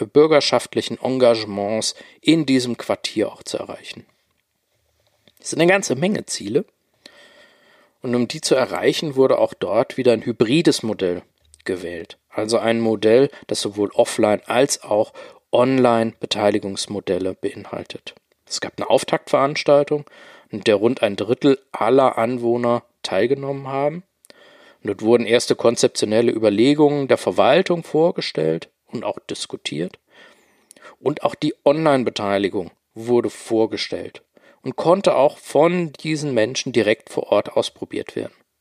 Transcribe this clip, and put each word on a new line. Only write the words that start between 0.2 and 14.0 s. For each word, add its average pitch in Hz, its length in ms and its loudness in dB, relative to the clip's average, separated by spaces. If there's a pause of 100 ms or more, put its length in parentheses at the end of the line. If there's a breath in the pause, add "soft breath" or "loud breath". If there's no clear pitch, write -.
Engagements 110 960 0 (260 loud breath)
in 156 260 2
diesem 123 320 0
Quartier - 520 -4
auch - 140 -20
zu - 140 -8
erreichen. - 480 -14 (1300)
Das - 140 -12
ist - 60 -6
eine 165 100 4
ganze 190 260 2
Menge 180 320 -2
Ziele. 123 380 -4 (1400 soft breath)
Und 123 140 -4
um 120 100 0
die 156 140 -12
zu - 160 2
erreichen, 127 580 -2
wurde 131 240 4
auch - 160 0
dort 98 420 -2
wieder 123 160 2
ein 107 120 0
hybrides 123 580 2
Modell 92 400 -4 (420)
gewählt. 87 540 -8 (100)
Also 110 300 -2
ein 113 220 0
Modell, 113 500 4 (160 loud breath)
das - 140 -4
sowohl 101 340 -2
offline 107 520 2